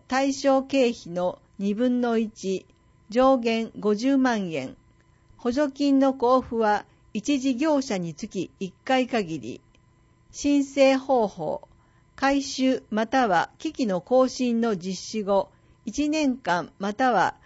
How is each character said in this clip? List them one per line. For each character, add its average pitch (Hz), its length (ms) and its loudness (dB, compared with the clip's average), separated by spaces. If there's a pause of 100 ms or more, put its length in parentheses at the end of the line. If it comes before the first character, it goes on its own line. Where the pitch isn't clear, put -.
対 269 240 0
象 269 320 2
経 269 260 2
費 170 220 -10
の 180 260 -4 (200)
二 202 160 -2
分 247 260 0
の 233 180 0
一、 196 480 -4 (420)
上 262 300 4
限 226 400 -2
五 208 160 2
十 262 220 2
万 226 340 0
円。 131 260 -6 (600)
補 240 160 -4
助 277 200 0
金 277 280 2
の 269 200 2
交 247 220 4
付 240 140 -8
は 208 280 0 (300)
一 277 240 -2
事 262 160 0
業 285 280 2
者 208 160 -4
に 170 160 -6
つ - 120 -12
き 190 320 -6
一 190 160 -8 (100)
回 262 220 0
限 180 320 -4
り。 117 220 -12 (680)
申 285 320 0
請 269 360 4
方 262 280 0
法、 156 400 -8 (480)
回 277 280 0
収 262 480 -2
ま 220 160 -2
た 254 220 0
は 170 200 2 (100)
機 311 140 -8
器 262 140 -4
の 185 140 -2
更 254 280 2
新 240 320 -2
の 226 160 0
実 180 260 -8
施 220 200 -8
後、 196 260 0 (380)
一 285 240 -4
年 294 260 0
間 - 420 -2
ま 202 140 -4
た 254 200 0
は 175 220 2 (120)